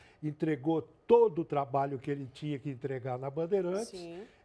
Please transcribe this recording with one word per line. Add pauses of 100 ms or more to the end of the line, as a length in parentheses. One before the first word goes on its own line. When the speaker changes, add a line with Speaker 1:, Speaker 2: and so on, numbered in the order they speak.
(220)
Speaker 1:
entregou (240)
todo
o
trabalho
que
ele
tinha
que
entregar
na
Bandeirantes,
Speaker 2:
Sim. (180)